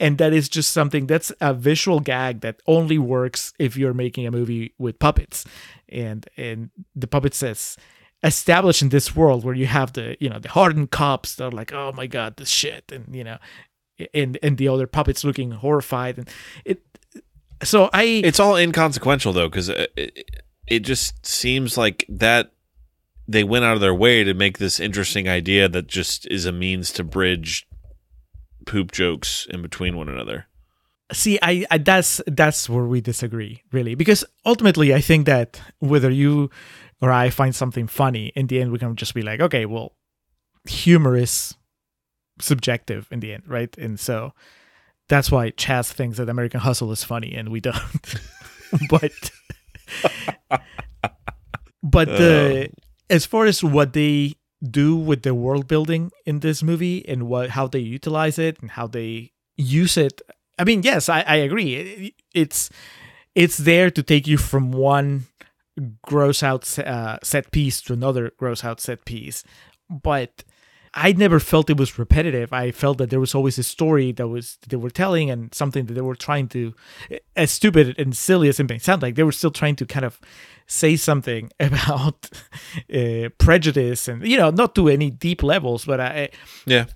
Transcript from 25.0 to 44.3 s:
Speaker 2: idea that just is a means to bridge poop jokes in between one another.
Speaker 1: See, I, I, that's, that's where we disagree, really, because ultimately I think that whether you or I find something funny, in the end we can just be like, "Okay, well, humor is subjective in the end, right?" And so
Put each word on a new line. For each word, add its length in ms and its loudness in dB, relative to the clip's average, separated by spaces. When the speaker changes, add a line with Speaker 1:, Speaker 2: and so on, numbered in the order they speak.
Speaker 2:
idea 400 2
that 180 -4
just 400 -6
is 180 -4
a 80 -2
means 420 -4
to 100 -6
bridge 600 -2
poop 240 -2
jokes 600 -4
in 120 -10
between 340 -6
one 120 -8
another. 380 -10
Speaker 1:
See, 280 2
I, 300 2
I, 80 4
that's, 480 4
that's 420 2
where 160 0
we 160 0
disagree, 720 -6
really, 240 -2
because 300 4
ultimately 500 6
I 60 6
think 260 4
that 340 2
whether 320 4
you 400 2
or 120 4
I 180 4
find 240 0
something 320 -4
funny, 480 -2
in 140 -2
the 120 0
end 120 -2
we 80 -4
can 160 -4
just 180 -8
be 80 -4
like, 180 -4
"Okay, 260 2
well, 280 -10
humor 480 2
is 380 -4
subjective 720 -4
in 80 -8
the 140 -10
end, 120 -18
right?" 320 -8
And 220 -8
so 320 -6